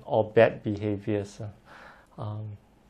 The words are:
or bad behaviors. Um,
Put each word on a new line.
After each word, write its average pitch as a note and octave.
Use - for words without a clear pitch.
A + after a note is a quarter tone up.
or A#2
bad -
behaviors. G#2
Um, G#2+